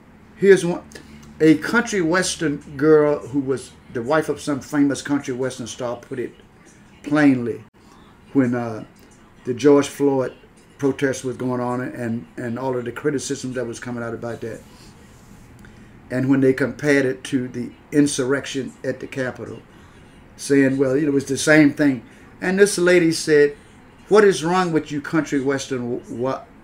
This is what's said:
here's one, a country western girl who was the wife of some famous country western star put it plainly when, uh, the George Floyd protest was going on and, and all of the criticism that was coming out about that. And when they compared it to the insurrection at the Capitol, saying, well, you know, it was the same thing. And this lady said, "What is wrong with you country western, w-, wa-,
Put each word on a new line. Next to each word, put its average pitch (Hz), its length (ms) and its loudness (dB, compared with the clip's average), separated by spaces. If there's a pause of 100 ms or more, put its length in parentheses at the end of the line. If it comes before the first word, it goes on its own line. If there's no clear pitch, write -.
(340)
here's 185 320 4
one, 175 160 -4 (580)
a 156 180 8
country 220 440 -2
western 160 540 -2 (200)
girl 147 520 4
who 135 100 -4
was 131 320 -4 (220)
the 120 100 -6
wife 151 260 0
of 143 120 -6
some 139 200 -6
famous 143 420 -2
country 139 320 -4
western 127 340 -6
star 123 280 -8
put 127 220 -12
it - 160 -10 (720)
plainly 135 600 2 (680)
when, 127 220 2
uh, 113 300 -6 (600)
the 123 100 -4
George 139 340 4
Floyd 135 460 -2 (440)
protest 135 460 -2
was 120 120 -6
going 123 240 -6
on 123 200 -4
and, 120 460 -8 (100)
and 120 220 -8
all 127 180 -4
of 120 80 -6
the 120 80 -8
criticism 131 600 -6
that 120 140 -6
was 117 120 -12
coming 120 240 -10
out 113 120 -8
about 113 260 -10
that. 113 200 -12 (1500)
And 131 180 -2
when 135 120 4
they 131 120 6
compared 135 540 0
it 131 180 -6
to 127 240 -4
the 123 220 -10 (220)
insurrection 139 800 0 (120)
at 127 140 -4
the - 80 -12
Capitol, 117 560 -10 (720)
saying, 135 420 2
well, 131 180 2
you 151 60 0
know, 151 60 0
it 139 60 0
was 139 120 0
the 135 100 -2
same 151 360 6
thing. 139 300 0 (380)
And 185 180 -2
this 196 200 4
lady 175 340 4
said, 147 440 2 (520)
"What 208 160 6
is 160 180 2
wrong 175 300 0
with 147 180 -2
you 147 120 -6
country 147 380 -2
western, 131 580 -4
w-, - 240 -12
wa-, 131 220 -4 (200)